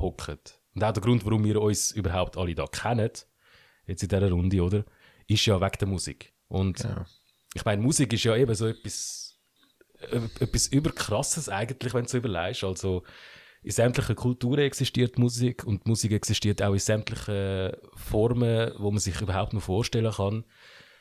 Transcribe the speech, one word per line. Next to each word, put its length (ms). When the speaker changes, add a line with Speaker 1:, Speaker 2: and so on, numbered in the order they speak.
Speaker 1:
hocken 380
und 100
auch 80
der 100
Grund, 220
warum 200
wir 160
uns 320
überhaupt 440
alle 180
da 120
kennen, 440
jetzt 160
in 60
dieser 220
Runde, 320
oder, 220
ist 200
ja 140
wegen 200
der 80
Musik. 440
Und 360
Speaker 2:
Ja. 200
Speaker 1:
ich 100
meine, 180
Musik 300
ist 120
ja 120
eben 180
so 120
etwas, 720
äh, 60
etwas 260
Überkrasses 800
eigentlich, 460
wenn 100
du 60
so 80
überlegst. 460
Also 400
in 80
sämtlichen 460
Kulturen 440
existiert 580
Musik 460
und 220
Musik 260
existiert 500
auch 100
in 80
sämtlichen 960
Formen, 840
wo 120
man 80
sich 220
überhaupt 320
nur 100
vorstellen 500
kann. 320